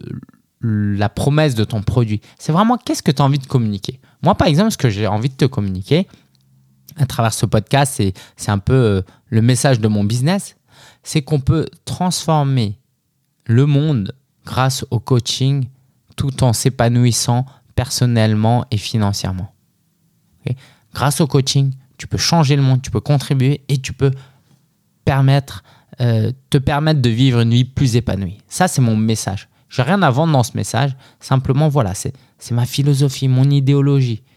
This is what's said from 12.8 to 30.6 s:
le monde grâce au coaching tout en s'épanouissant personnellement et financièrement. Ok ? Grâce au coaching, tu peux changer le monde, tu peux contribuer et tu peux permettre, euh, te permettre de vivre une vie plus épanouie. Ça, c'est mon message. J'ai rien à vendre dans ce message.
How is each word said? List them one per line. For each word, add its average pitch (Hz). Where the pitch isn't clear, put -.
le 123
monde 143
grâce 131
au 117
coaching 131
tout 135
en 123
s'épanouissant 120
personnellement 113
et 117
financièrement. 98
Ok ? 123
Grâce 143
au 160
coaching, 135
tu -
peux -
changer 147
le 139
monde, 131
tu -
peux 107
contribuer 139
et 143
tu -
peux 135
permettre, 135
euh, 113
te -
permettre 143
de 120
vivre 120
une 117
vie 123
plus 127
épanouie. 98
Ça, -
c'est 180
mon 113
message. 110
J'ai -
rien 185
à 147
vendre 156
dans 127
ce -
message. 127